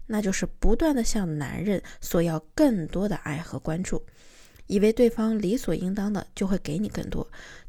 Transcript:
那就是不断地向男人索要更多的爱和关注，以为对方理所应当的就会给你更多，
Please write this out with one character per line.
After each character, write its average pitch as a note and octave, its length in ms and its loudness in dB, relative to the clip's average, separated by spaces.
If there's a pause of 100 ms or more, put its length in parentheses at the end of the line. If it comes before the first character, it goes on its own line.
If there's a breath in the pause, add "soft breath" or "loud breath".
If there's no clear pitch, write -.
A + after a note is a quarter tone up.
那 G#3+ 160 -2
就 G#3 80 0
是 F#3+ 160 -2
不 - 300 6
断 D#4+ 180 4
地 B3 80 2
向 F3+ 340 0
男 D3+ 260 -6
人 G3 200 0 (180 loud breath)
索 - 220 0
要 E3 160 0 (160)
更 A3+ 320 4
多 F#3+ 220 -2
的 G#3+ 80 -2
爱 C#3+ 220 -6
和 E3+ 200 -8
关 D#3+ 240 -4
注， - 180 -2 (680 soft breath)
以 G3 100 2
为 G#3+ 140 6
对 A#3 180 6
方 A3 260 0
理 G#3 200 0
所 F#3+ 180 -2
应 F#3 180 -4
当 G3+ 200 -2
的 G3+ 200 -4
就 - 140 -2
会 F#3+ 120 2
给 - 200 -4
你 G#3 100 -2
更 - 220 -6
多， - 180 -4 (400 loud breath)